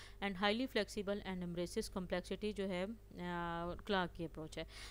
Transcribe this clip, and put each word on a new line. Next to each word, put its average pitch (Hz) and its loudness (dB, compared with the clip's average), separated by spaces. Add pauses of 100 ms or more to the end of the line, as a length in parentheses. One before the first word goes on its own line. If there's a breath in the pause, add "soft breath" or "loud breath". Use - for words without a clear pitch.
(240 loud breath)
and 196 0
highly 214 4
flexible 202 2
and 185 0
embraces 175 0
complexity 190 0
जो 196 0
है, 190 2
अ, 226 -6 (920)
Clark 185 4
की 175 -4
approach 160 -6
है। 160 -4 (240 loud breath)